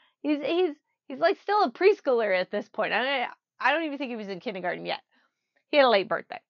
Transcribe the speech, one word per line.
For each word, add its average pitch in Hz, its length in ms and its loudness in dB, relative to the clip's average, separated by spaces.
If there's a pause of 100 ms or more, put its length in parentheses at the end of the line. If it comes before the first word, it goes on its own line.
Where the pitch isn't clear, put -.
(220)
He's, 294 200 -2
he's, 339 340 0 (320)
he's, 269 120 -12
like, 349 220 2
still 415 220 0
a 269 80 0
preschooler 233 680 2
at 180 100 -4
this - 200 -6
point. 180 240 -4
I, 247 340 -2 (320)
I 247 140 2
don't 330 100 -2
even 285 140 -6
think 269 120 -8
he 247 60 -8
was 214 140 -10
in 190 100 -10
kindergarten 175 460 -6
yet. 170 160 -6 (680)
He 294 80 2
had 277 80 8
a 247 40 6
late 196 180 4
birthday. - 320 -6 (100)